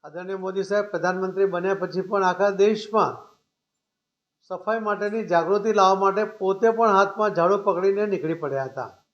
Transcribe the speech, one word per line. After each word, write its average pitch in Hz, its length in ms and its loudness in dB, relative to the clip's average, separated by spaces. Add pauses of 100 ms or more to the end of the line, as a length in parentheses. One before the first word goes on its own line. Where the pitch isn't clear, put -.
આદરણીય 180 320 -10
મોદી 190 260 -4
સાહેબ 202 280 0
પ્રધાનમંત્રી 185 540 -2
બન્યા 185 300 0
પછી 180 260 -4
પણ 190 240 -2
આખા 185 260 2
દેશમાં 196 640 2 (1400)
સફાઈ 208 280 -4
માટેની 208 460 -4
જાગૃતિ 180 480 2
લાવવા 190 280 4
માટે 196 240 2 (140)
પોતે 190 320 0
પણ 220 260 2
હાથમાં 202 380 2
ઝાડુ 175 240 4
પકડીને 196 480 0
નીકળી 160 280 -4
પડ્યા 139 300 -4
હતા 131 280 -10 (220)